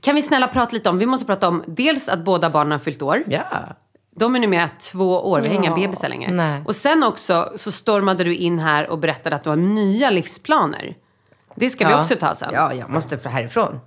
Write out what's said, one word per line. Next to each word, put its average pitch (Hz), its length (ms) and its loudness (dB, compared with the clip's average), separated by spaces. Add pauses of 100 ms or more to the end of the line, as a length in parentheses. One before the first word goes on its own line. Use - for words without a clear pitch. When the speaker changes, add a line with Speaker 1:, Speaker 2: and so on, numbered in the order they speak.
Speaker 1:
Kan 285 140 2
vi 302 60 4
snälla 269 260 2
prata 247 280 0
lite 214 140 0
om, 180 80 4
vi 208 80 2
måste 262 200 0
prata 190 220 2
om 170 200 0
dels 262 420 -2
att 185 100 -2
båda 170 300 2
barnen 151 220 2
har 147 80 -2
fyllt 147 220 -6
år. 165 260 0
Speaker 2:
Ja. 156 160 -2 (720)
Speaker 1:
De 240 200 0
är 247 40 2
numera 175 280 2 (240)
två 185 380 0
år, 156 120 2
vi 147 60 0
har 185 80 0
inga 190 140 2
Speaker 2:
Ja. 165 60 0
Speaker 1:
bebisar 185 340 -2
längre. 127 220 -6
Speaker 2:
Nej. 156 340 0
Speaker 1:
Och 214 100 -4
sen 302 280 2
också 196 520 0
så 208 160 -6
stormade 196 520 2
du 170 120 0
in 170 240 0
här 151 300 2
och 165 80 -4
berättade 151 380 -2
att 143 80 -6
du - 60 -2
har 151 80 2
nya 208 520 2
livsplaner. - 840 -2 (600)
Det 254 140 0
ska 226 180 2
vi 151 60 6
Speaker 2:
Ja. 147 60 6
Speaker 1:
också 165 160 2
ta 156 200 0
sen. - 180 -8
Speaker 2:
Ja, 135 200 0
jag 123 160 -8
måste 151 280 -4
för 131 120 -10
härifrån. 127 580 -2